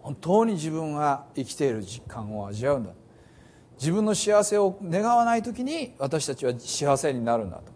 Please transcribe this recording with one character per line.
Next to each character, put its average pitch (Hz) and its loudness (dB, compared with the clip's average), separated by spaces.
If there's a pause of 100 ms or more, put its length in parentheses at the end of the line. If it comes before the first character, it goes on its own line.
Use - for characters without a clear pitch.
本 143 -10
当 196 4
に 226 0
自 160 -4
分 156 -4
が 147 0 (100)
生 135 -4
き - -12
て 143 2
い 127 2
る 110 -4
実 98 -12
感 107 -8
を 101 -6
味 107 -4
わ 143 4
う 131 -2
ん 110 -4
だ。 92 -12 (880)
自 151 0
分 214 2
の 214 2
幸 208 4
せ 208 2
を 196 2
願 185 0 (120)
わ 233 6
な 233 2
い 226 0
時 240 -6
に、 302 -6
私 139 -2
た 139 -2
ち 127 -10
は 123 2
幸 139 0
せ 143 0
に 123 -2
な 117 2
る 110 -2
ん 92 -8
だ 82 -12
と。 - -20